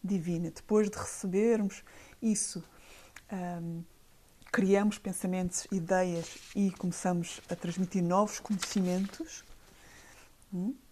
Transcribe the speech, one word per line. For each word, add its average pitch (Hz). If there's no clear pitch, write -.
divina, 170
depois 214
de -
recebermos 208
isso, 214
hum, 170
criamos 196
pensamentos, 185
ideias 180
e 196
começamos 175
a 180
transmitir 175
novos 190
conhecimentos, 190
hum, 190